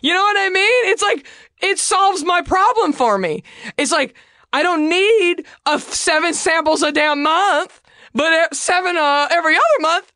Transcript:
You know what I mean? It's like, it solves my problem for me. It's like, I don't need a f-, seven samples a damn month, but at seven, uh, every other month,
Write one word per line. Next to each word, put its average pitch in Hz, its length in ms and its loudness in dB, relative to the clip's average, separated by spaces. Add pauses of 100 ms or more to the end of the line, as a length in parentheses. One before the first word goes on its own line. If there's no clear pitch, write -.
You 294 140 -2
know 381 80 0
what 415 160 2
I 392 120 0
mean? 392 420 2
It's - 100 -2
like, 403 240 -2 (340)
it 392 200 -2
solves 381 440 0
my 349 180 0
problem 392 500 0
for 226 260 0
me. 165 240 -4 (340)
It's 285 140 -2
like, 294 240 -2 (360)
I 285 120 -2
don't 330 260 0
need 359 560 2 (220)
a 302 60 0
f-, - 200 -6
seven 320 400 0
samples 320 500 0
a 302 80 0
damn 302 320 0
month, 339 600 0 (320)
but 311 180 0
at 320 240 0
seven, 359 400 -2
uh, 294 340 0
every 330 240 0
other 571 260 2
month, 330 360 -2